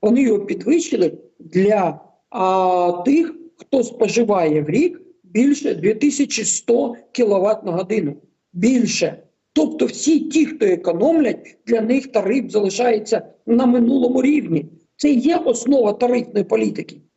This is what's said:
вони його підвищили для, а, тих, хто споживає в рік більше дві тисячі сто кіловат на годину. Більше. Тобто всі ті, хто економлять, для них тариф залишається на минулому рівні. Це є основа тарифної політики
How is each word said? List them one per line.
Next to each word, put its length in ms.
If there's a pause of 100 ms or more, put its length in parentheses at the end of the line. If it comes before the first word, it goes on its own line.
вони 200
його 220
підвищили 680 (260)
для, 600 (300)
а, 720
тих, 300 (220)
хто 260
споживає 800
в 80
рік 320 (220)
більше 500
дві 200
тисячі 500
сто 500 (180)
кіловат 520
на 80
годину. 420 (380)
Більше. 680 (300)
Тобто 340
всі 340
ті, 260
хто 200
економлять, 920 (100)
для 140
них 260
тариф 440
залишається 720 (240)
на 200
минулому 560
рівні. 440 (300)
Це 140
є 260
основа 560
тарифної 520
політики 520 (200)